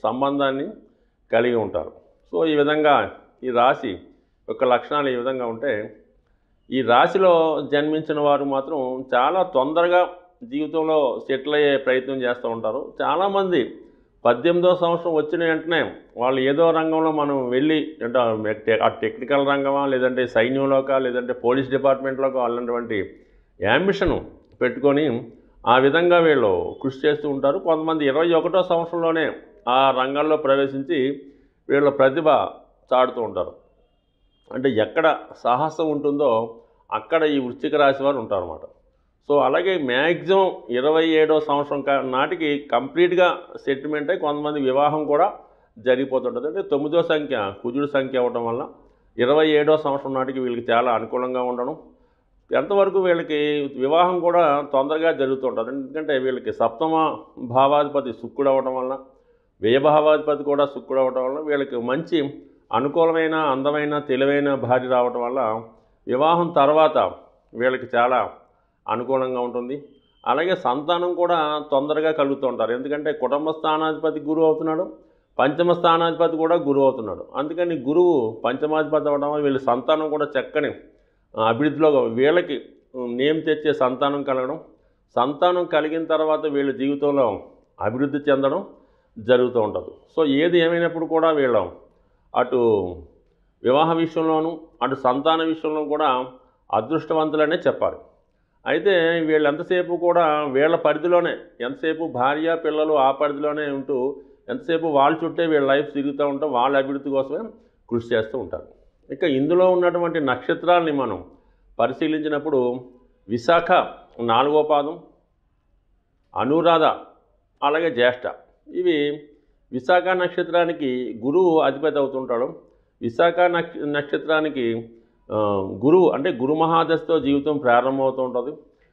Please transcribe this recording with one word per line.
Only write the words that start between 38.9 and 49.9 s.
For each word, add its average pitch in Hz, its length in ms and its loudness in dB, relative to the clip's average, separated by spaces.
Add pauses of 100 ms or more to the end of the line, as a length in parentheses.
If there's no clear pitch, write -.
So 143 80 4
అలాగే 170 400 2
మ్యాక్సిమం 156 720 2 (180)
ఇరవై 156 380 2
ఏడో 156 320 4
సంవత్సరం 143 420 -2
కా-, 135 280 0
నాటికి 147 480 0 (140)
కంప్లీట్గా 170 640 2 (180)
సెటిల్‌మెంట్ 143 540 -4
అయి 190 80 -2
కొంతమంది 147 420 -4
వివాహం 143 440 2
కూడా 151 280 2 (460)
జరిగిపోతుంటుంది. 127 680 0
అంటే 180 160 -4
తొమ్మిదో 151 400 0
సంఖ్య 139 600 -2
కుజుడు 131 240 -2
సంఖ్య 131 320 -2
అవ్వడం 120 280 0
వల్ల 120 220 -4 (500)
ఇరవై 147 300 4
ఏడో 151 280 4
సంవత్సరం 139 380 -4